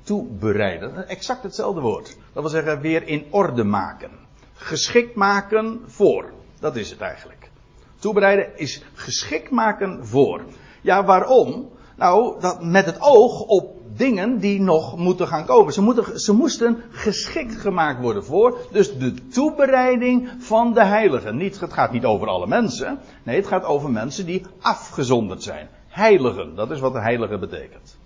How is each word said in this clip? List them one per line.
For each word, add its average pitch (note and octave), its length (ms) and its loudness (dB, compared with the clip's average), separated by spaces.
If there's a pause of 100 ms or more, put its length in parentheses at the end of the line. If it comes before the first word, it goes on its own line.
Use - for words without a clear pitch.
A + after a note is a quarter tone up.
toebereiden. G#2 1080 -4
Exact B3 340 -8
hetzelfde G3 380 -6
woord. G#2+ 360 -4 (160)
Dat D3+ 100 -8
wil D#3 80 -6
zeggen, D3+ 300 -4
weer D#3+ 280 -2
in D3 220 -6
orde D3 340 0
maken. G2 460 -4 (440)
Geschikt A#3 600 -2
maken G3+ 720 0
voor. B2 460 0 (280)
Dat C#3+ 160 -4
is F#2 140 -8
het F#2 100 -18
eigenlijk. - 500 -14 (480)
Toebereiden G3 600 2
is - 240 -10 (120)
geschikt - 560 -8
maken G3+ 560 -2
voor. G#2+ 380 0 (360)
Ja, F#3 240 2
waarom? F#3+ 640 4 (280)
Nou, G3+ 440 2
dat F3 220 -4
met E3+ 240 4
het E3 140 -6
oog B3 400 8
op - 340 0 (220)
dingen A#3 420 0
die G3+ 220 0
nog D#3+ 360 2
moeten F3+ 300 0
gaan D#3+ 180 -6
komen. G3+ 280 6
Ze F#3+ 100 0
moeten, G#3 380 0
ze G#3 120 2
moesten A#3 580 2
geschikt A3+ 640 -6
gemaakt D#3 440 -2
worden G#2 240 -2
voor. G#3+ 340 2 (140)
Dus G3 260 2
de B2+ 280 -4
toebereiding B3+ 1120 2
van A3+ 360 0
de A3+ 100 6
heiligen. F3+ 520 2
Niet, F#3 240 -6
het E3 120 -8
gaat B2 200 0
niet A#2+ 120 -2
over G#2 220 0
alle F2+ 200 -2
mensen. G3 520 -2 (240)
Nee, A#2+ 140 -4
het G3 100 -2
gaat F3+ 180 -2
over D3 260 -2
mensen C3 360 -4
die F3+ 200 -6 (140)
afgezonderd A#2+ 840 -4
zijn. D#2 260 -12 (200)
Heiligen, C3 680 2
dat G#2+ 160 -6
is D3 100 -8
wat C3 120 -2
de B2 80 -6
heilige G#2+ 380 -2
betekent. F2 680 -14